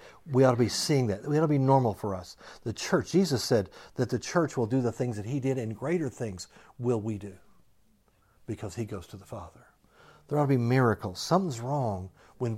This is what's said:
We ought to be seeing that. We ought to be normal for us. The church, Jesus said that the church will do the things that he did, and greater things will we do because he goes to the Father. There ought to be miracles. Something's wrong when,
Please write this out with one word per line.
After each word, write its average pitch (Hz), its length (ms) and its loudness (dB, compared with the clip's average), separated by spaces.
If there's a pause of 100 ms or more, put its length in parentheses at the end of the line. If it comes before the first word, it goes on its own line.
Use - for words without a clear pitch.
(320)
We 131 120 6
ought 131 80 8
to 117 60 2
be 117 120 4
seeing 135 380 2
that. 98 200 -2
We 147 100 2
ought 156 40 4
to 165 60 4
be 147 100 4
normal 131 360 4
for 98 220 -6
us. 90 220 -12 (260)
The 117 80 -4
church, - 400 -2
Jesus 160 320 2
said 107 260 2 (260)
that - 140 -2
the 120 100 -2
church 160 360 0
will 117 120 0
do 131 120 0
the 120 120 0
things 120 260 -4
that 101 80 -8
he 135 140 -4
did, 131 180 -2
and 110 180 -6
greater 151 320 -2
things 107 400 -8 (320)
will 120 220 0
we 107 160 -4
do 95 160 -12 (1120)
because 107 300 -8
he 117 100 -4
goes 98 220 -10
to 107 100 -16
the 98 80 -20
Father. 98 400 -16 (640)
There 143 100 -2
ought 147 60 2
to 139 40 0
be 135 100 4
miracles. 117 640 2
Something's 165 400 0
wrong 117 500 -4 (280)
when, 117 200 -4